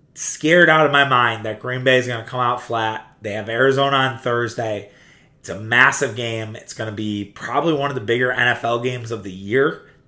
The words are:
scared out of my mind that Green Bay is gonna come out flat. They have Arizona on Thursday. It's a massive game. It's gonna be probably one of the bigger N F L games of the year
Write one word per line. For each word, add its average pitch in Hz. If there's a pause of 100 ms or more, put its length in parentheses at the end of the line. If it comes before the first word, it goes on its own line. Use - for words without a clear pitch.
(140)
scared 165
out 156
of 139
my 139
mind 117
that 110
Green 127
Bay 131
is 117
gonna 117
come 127
out 123
flat. 113
They 104
have 104
Arizona 135
on 131
Thursday. 113 (480)
It's -
a 90
massive 120
game. 113
It's -
gonna 110
be 104
probably 151
one 139
of 135
the 123
bigger 120
N 123
F 120
L 120
games 123
of 110
the 98
year 107 (240)